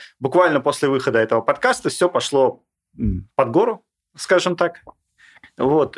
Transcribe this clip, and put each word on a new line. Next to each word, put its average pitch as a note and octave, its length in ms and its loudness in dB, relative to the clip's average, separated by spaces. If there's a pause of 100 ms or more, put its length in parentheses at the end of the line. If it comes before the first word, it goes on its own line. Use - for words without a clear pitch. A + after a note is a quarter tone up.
(220)
буквально D3+ 400 2
после C#3+ 260 -2
выхода B2+ 320 0
этого A2 220 2
подкаста - 480 -2
всё F3+ 200 0
пошло, - 540 -2 (340)
м, G2 380 -4
под B2 160 0
гору, A3 320 0 (320)
скажем F3+ 400 0
так. E3+ 240 -4 (800)
Вот. C3+ 400 0